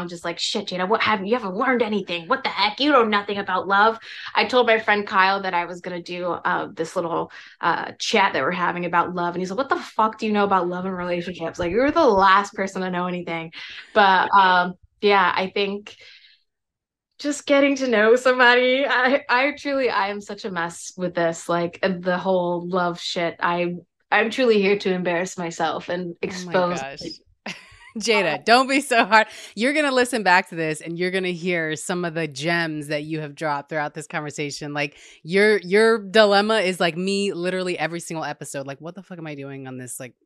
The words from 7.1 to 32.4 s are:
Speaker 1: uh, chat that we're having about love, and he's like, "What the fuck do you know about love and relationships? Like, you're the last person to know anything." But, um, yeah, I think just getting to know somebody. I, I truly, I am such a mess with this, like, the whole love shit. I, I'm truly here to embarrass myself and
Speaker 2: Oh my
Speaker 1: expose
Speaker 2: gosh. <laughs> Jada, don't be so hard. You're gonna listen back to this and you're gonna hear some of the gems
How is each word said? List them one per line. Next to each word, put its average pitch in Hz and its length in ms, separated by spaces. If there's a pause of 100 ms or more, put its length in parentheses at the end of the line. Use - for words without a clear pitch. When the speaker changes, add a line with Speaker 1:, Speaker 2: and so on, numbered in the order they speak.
Speaker 1:
uh, - 380
chat 196 340
that 147 120
we're 165 80
having 175 320
about 175 280
love, 175 220
and 180 80
he's 185 80
like, 190 80
"What 269 100
the 359 80
fuck - 420
do 226 80
you 214 60
know 208 120
about 185 240
love 180 160
and 190 120
relationships? 175 600
Like, 175 140
you're 254 180
the 311 160
last 196 480
person 190 280
to 185 80
know 180 180
anything." 170 420 (420)
But, 196 400
um, 185 420 (260)
yeah, 196 340
I 190 180
think 202 440 (1200)
just 285 260
getting 277 320
to 262 120
know 220 280
somebody. 254 720
I, 254 420
I 262 300
truly, 269 320
I 196 180
am 208 120
such 202 240
a 214 60
mess 170 460
with 180 180
this, 165 340
like, 170 340
the 180 360
whole 175 500
love 175 320
shit. - 400
I, 175 340 (380)
I'm 214 180
truly 226 320
here 202 160
to 190 140
embarrass 180 460
myself 170 500
and 175 220
Speaker 2:
Oh 170 100
my - 80
Speaker 1:
expose 180 520
Speaker 2:
gosh. 139 200 (460)
<laughs> - 520
Jada, 185 460
don't 247 240
be 277 120
so 240 240
hard. 214 240 (260)
You're 240 180
gonna 294 200
listen 247 320
back 185 240
to 175 80
this 156 240
and 165 180
you're 180 140
gonna 185 160
hear 170 480
some 180 280
of 160 100
the 160 120
gems 151 600